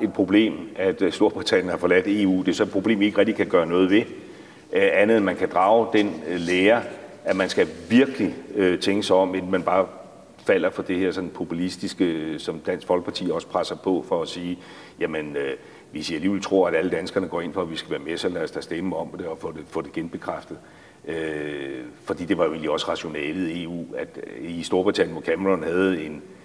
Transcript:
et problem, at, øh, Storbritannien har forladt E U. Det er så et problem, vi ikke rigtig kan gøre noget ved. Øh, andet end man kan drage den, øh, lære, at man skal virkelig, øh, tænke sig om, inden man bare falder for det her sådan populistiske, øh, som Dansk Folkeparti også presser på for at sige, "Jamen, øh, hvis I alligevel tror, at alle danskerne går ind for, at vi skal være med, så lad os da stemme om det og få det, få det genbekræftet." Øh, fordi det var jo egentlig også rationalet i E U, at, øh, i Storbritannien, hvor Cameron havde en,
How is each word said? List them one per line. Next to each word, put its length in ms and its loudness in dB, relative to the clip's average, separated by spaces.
et 120 0
problem, 400 4
at, 260 0
øh, 100 2
Storbritannien 580 2
har 80 -2
forladt 300 4
E 200 4
U. 120 4
Det 80 0
er 60 2
så 100 2
et 80 -2
problem, 280 2
vi 60 6
ikke 120 2
rigtig 180 4
kan 120 0
gøre 200 4
noget 220 4
ved. 140 6
Øh, 200 4
andet 240 6
end 80 2
man 100 0
kan 140 -2
drage 440 4
den, 340 2
øh, 120 -2
lære, 420 4
at 120 0
man 140 0
skal 180 2
virkelig, 460 4
øh, 240 4
tænke 240 0
sig 120 4
om, 200 4
inden 160 -4
man 120 0
bare 220 4
falder 240 2
for 120 -8
det 160 -2
her 140 0
sådan 180 -6
populistiske, 760 -4
øh, 340 -4
som 200 -8
Dansk 280 -6
Folkeparti 440 -2
også 160 -4
presser 280 -4
på 320 -2
for 140 0
at 60 -6
sige, 320 -8
"Jamen, 360 -6
øh, 180 -4
hvis 180 -8
I 60 -4
alligevel 260 -2
tror, 260 4
at 80 0
alle 160 2
danskerne 360 -2
går 140 -4
ind 120 -6
for, 80 -2
at 100 -4
vi 40 -8
skal 160 -8
være 80 -4
med, 180 -6
så 120 -2
lad 140 -4
os 80 -6
da 100 -8
stemme 340 -6
om 120 -6
det 80 -8
og 120 -8
få 140 -10
det, 160 -12
få 140 -6
det 100 -10
genbekræftet." 680 -8
Øh, 80 -6
fordi 220 -6
det 120 0
var 60 4
jo 60 4
egentlig 200 -4
også 180 0
rationalet 600 -4
i 140 -6
E 40 -8
U, 160 -8
at, 240 -8
øh, 100 -10
i 120 -8
Storbritannien, 500 2
hvor 80 -8
Cameron 420 0
havde 400 2
en, 180 -10